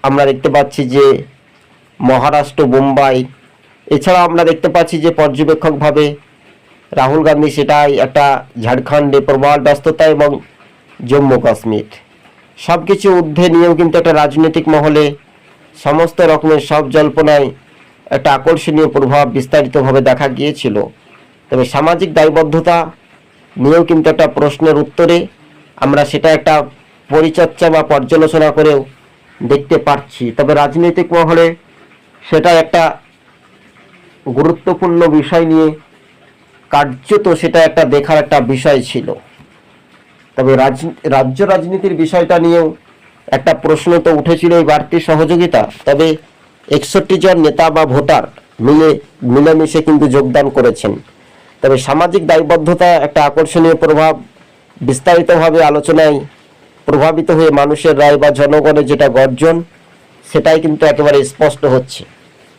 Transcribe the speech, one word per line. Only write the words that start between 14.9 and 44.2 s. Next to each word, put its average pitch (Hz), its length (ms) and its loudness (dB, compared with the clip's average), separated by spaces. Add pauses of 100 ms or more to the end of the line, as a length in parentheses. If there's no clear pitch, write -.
সমস্ত 160 460 -2
রকমের 156 480 2
সব 151 200 0
জল্পনায় 147 580 2 (680)
একটা 135 180 -2
আকর্ষণীয় 156 540 0
প্রভাব 139 420 0
বিস্তারিতভাবে 131 720 0
দেখা 131 260 0
গিয়েছিল। 135 480 -6 (720)
তবে 127 160 0
সামাজিক 165 480 -2
দায়বদ্ধতা 160 640 0 (800)
নিয়েও 156 280 2
কিন্তু 160 260 0
একটা 156 180 0
প্রশ্নের 147 560 -2
উত্তরে 170 340 0 (580)
আমরা 143 300 -2
সেটা 147 260 -2
একটা 156 240 0 (540)
পরিচর্চা 160 600 0
বা 156 140 0
পর্যালোচনা 156 680 0
করেও 151 280 2 (600)
দেখতে 139 360 -2
পাচ্ছি। - 460 -4 (140)
তবে 143 160 0
রাজনৈতিক 170 600 -2
মহলে 170 320 2 (840)
সেটা 160 220 2
একটা 165 320 2 (1400)
গুরুত্বপূর্ণ 170 840 -2
বিষয় 156 380 0
নিয়ে 160 220 2 (1040)
কার্যত 147 540 -2 (160)
সেটা 165 220 0
একটা 160 220 2
দেখার 143 320 0
একটা 147 220 0
বিষয় 131 420 0
ছিল। - 260 -8 (1300)
তবে 131 200 0
রাজ-, 131 480 -2
রাজ্য 131 400 -2
রাজনীতির 190 500 -2
বিষয়টা 165 460 0
নিয়েও 170 280 2 (600)
একটা 135 260 -2
প্রশ্ন 156 460 -2
তো 165 100 0 (100)
উঠেছিল, 170 340 0